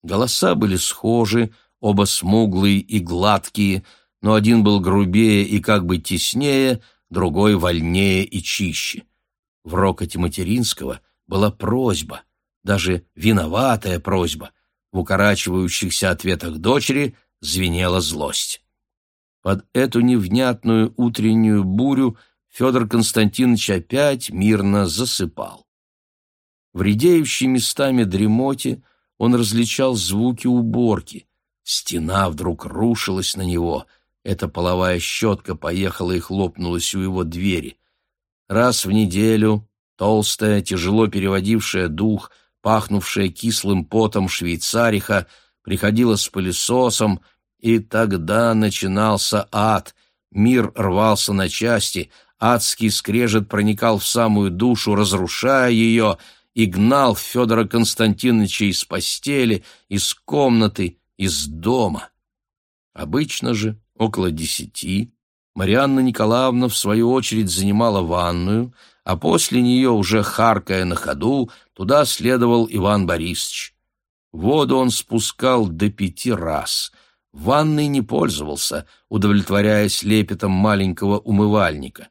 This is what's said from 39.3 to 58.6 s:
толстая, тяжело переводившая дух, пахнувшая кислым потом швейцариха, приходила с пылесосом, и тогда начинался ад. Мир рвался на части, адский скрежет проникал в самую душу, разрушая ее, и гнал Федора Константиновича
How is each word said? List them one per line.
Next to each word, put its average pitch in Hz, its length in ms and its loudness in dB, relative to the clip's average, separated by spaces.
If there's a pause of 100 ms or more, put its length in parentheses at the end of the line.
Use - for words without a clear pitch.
толстая, 107 640 0
тяжело 98 460 0
переводившая 98 800 -2
дух, 98 420 -2 (300)
пахнувшая 104 680 -2
кислым 98 560 -2
потом 107 440 0
швейцариха, 98 960 -2 (360)
приходила 107 540 2
с - 120 -4
пылесосом, 107 920 0 (380)
и 117 200 2
тогда 110 760 0
начинался 104 1000 0
ад. 107 420 -2 (360)
Мир 113 440 2
рвался 101 580 0
на 95 160 0
части, 107 640 -2 (300)
адский 113 500 2
скрежет 107 580 0
проникал 107 500 0
в - 80 -6
самую 104 440 2
душу, 107 460 0
разрушая 104 760 0
ее, 113 480 2 (360)
и 113 120 2
гнал 113 480 4
Федора 113 500 0
Константиновича 110 1000 0